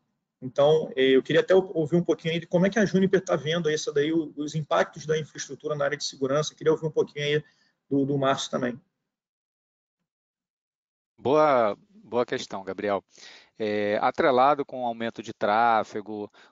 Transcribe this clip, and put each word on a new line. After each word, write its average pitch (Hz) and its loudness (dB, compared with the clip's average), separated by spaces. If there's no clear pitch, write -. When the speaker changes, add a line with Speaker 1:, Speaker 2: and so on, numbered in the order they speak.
Speaker 1:
Então, 143 2
eh, 131 4
eu 127 4
queria 156 2
até 180 2
ou-, 190 2
ouvir 160 -2
um 175 4
pouquinho 160 -2
aí 170 -2
de 165 -16
como 180 2
é 196 2
que 196 -2
a 208 4
Juniper 190 2
tá 175 -2
vendo 156 -2
essa 151 -4
daí, 147 0
o-, 160 -2
os 147 -8
impactos 165 -2
da 156 0
infraestrutura 151 -8
na 143 -2
área 143 -2
de - -10
segurança. 135 -2
Queria 156 0
ouvir 156 -4
um 151 -4
pouquinho - -2
aí 151 0
do, 139 2
do 139 -2
Márcio 135 0
também. 123 -4
Speaker 2:
Boa, 127 4
boa 117 -4
questão, 117 -8
Gabriel. 95 -4
É, 104 -2
atrelado 139 2
com 127 -10
o - -6
aumento 117 -8
de 110 -12
tráfego, 107 0